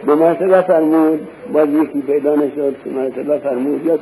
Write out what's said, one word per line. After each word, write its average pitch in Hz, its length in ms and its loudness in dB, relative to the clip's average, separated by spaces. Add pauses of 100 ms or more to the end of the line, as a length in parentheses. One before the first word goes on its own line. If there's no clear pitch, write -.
دو 147 100 4
مرتبه 170 460 4
فرمود، 160 640 2 (260)
باز 151 160 2
یکی 147 320 0
پیدا 143 340 0
نشد، 143 480 -2
سه - 60 -10
مرتبه 135 480 -4
فرمود، 139 480 -4
یا 160 160 0